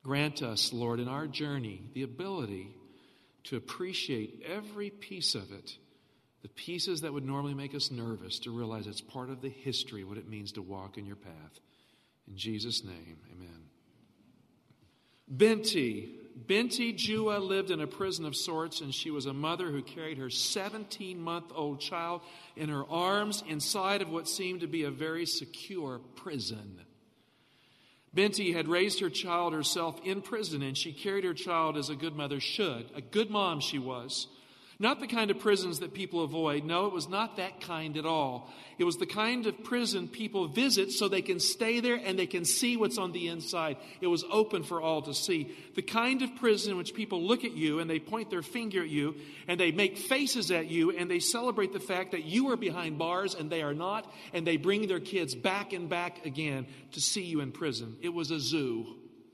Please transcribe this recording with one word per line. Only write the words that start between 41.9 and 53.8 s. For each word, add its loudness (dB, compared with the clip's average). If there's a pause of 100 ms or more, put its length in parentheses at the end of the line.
and 0
they 4
can 0
see 4
what's 2
on 0
the -2
inside. -2 (240)
It 2
was 4
open 4
for -2
all 2
to -4
see. 0 (220)
The 0
kind 2
of -2
prison 4
in 0
which -4
people -2
look 4
at -2
you 2
and 0
they 2
point -2
their -2
finger -2
at -4
you 2 (320)
and 2
they 6
make 4
faces 2
at 4
you 6
and 0
they 4
celebrate 2
the -2
fact 0
that -2
you 4
are 6
behind -2
bars 2
and -4
they 0
are 2
not, -2 (180)